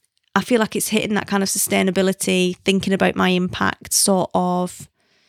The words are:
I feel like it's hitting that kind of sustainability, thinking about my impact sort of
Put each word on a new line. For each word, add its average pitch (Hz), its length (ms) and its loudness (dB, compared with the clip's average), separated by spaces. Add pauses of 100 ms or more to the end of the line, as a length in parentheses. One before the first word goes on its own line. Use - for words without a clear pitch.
(340)
I 196 80 0
feel 240 180 2
like - 160 -2
it's - 120 -4
hitting 214 260 -2
that 202 120 -2
kind 202 160 0
of 196 60 -2
sustainability, 190 1120 0
thinking 190 340 0
about 185 240 2
my 185 140 2
impact - 600 -2
sort - 420 2
of 180 540 -2 (400)